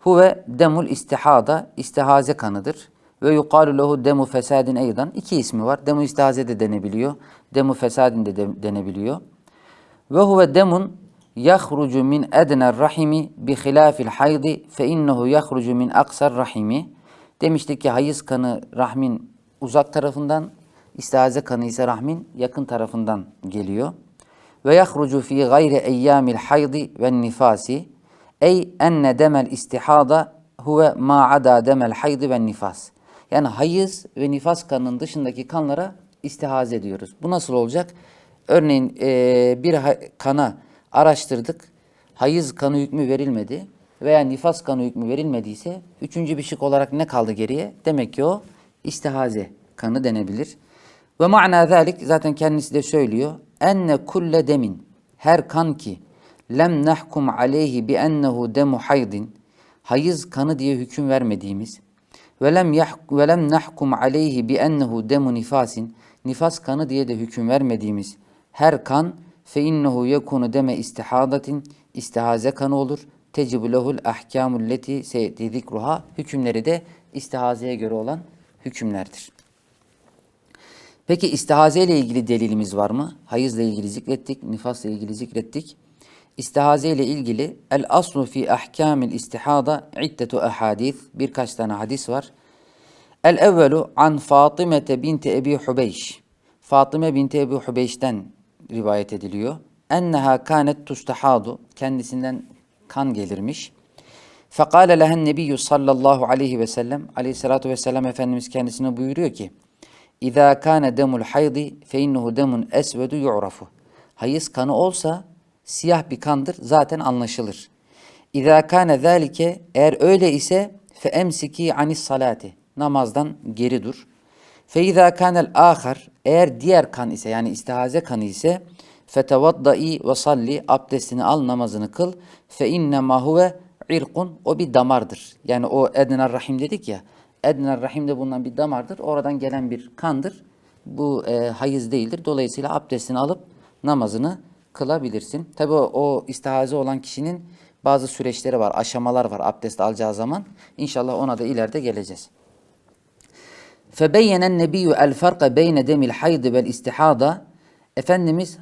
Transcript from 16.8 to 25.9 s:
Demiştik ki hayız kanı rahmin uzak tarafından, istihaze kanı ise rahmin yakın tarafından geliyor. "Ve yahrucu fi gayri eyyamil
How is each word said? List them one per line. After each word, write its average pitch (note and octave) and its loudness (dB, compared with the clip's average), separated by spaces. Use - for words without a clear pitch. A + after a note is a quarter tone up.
Demiştik D3+ -2
ki C#3 0
hayız C#3 -2
kanı B2+ -2
rahmin B2 -4
uzak C#3+ 0
tarafından, D3 -4
istihaze C3 2
kanı A#2+ -4
ise A#2+ -2
rahmin B2+ -4
yakın B2+ -4
tarafından A2 -4
geliyor. G#2 -6
"Ve D3 6
yahrucu D3 4
fi C3+ -4
gayri C#3 4
eyyamil C3 2